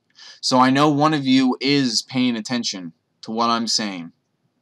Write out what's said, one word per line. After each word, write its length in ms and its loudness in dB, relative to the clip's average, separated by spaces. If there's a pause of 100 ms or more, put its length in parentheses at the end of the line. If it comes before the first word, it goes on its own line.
(420)
So 160 0
I 100 6
know 220 4
one 240 2
of 120 -2
you 320 4
is 440 0
paying 340 -2
attention 560 -8 (300)
to 80 -14
what 180 0
I'm 180 -2
saying. 460 -6 (500)